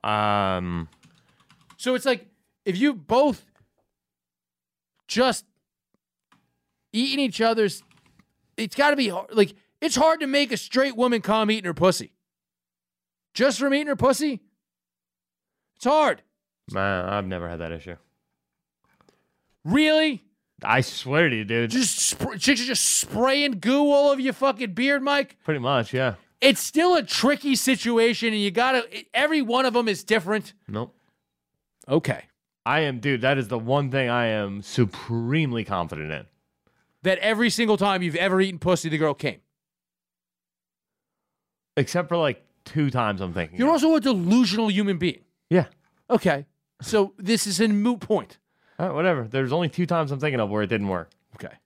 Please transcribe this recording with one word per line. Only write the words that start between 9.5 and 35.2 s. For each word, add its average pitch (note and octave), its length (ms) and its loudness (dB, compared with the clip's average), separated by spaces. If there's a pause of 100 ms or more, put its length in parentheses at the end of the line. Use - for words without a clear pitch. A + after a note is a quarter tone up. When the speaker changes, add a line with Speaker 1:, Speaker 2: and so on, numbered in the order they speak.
Speaker 2:
it's D4 160 -2
hard D#4+ 240 4
to D4 60 -4
make C4+ 260 0
a A3 40 -4
straight C4 400 -2
woman A#3+ 260 0
come G#3+ 280 2
eating A3 140 0
her F3 100 -4
pussy. E3 380 0 (1200)
Just A#3+ 240 2
from C4+ 160 0
eating D4 140 -2
her C4+ 80 -2
pussy? C4+ 460 0 (1300)
It's - 100 -6
hard. C#4+ 360 2 (480)
Speaker 1:
Man, G2 360 -2
I've G2+ 200 -4
never F2 220 -8
had E2+ 120 -10
that E2 120 -8
issue. E2 240 -14 (1700)
Speaker 2:
Really? D#4 600 2 (380)
Speaker 1:
I B2 200 2
swear D3 460 0
to B2 80 0
you, A2 80 -4
dude. A2+ 260 0
Speaker 2:
Just A3+ 480 -2
spr-, A3+ 200 -8
chicks A#3+ 220 2
are B3 60 -6
just B3+ 180 -2 (160)
spraying C4+ 580 0
goo C#4 320 2
all C#4+ 200 4
over C#4 100 0
your C4 140 -2
fucking A#3+ 400 -2
beard, C4+ 280 0
Mike? C#4 420 -2
Speaker 1:
Pretty D#3 160 -2
much, B2 320 0
yeah. B2+ 220 0 (260)
Speaker 2:
It's B3+ 200 4
still F4 340 2
a D#4 80 2
tricky C4+ 540 0
situation, A#3 760 0
and G#3+ 100 -2
you G3+ 100 0
gotta, A#3+ 340 0 (280)
every D4 280 2
one B3 240 0
of A3+ 80 0
them A#3+ 140 2
is G3 160 -4
different. G#3 500 -2 (140)
Speaker 1:
Nope. G#2+ 260 -8 (920)
Speaker 2:
Okay. C#3+ 360 -2 (400)
Speaker 1:
I C#3+ 160 0
am, C3+ 200 -2
dude, C3 220 -2
that C3+ 160 2
is A#2+ 100 -4
the A#2+ 100 -4
one C3 320 -2
thing C3 180 0
I A#2+ 180 0
am G2+ 360 -4
supremely A#2 1040 -2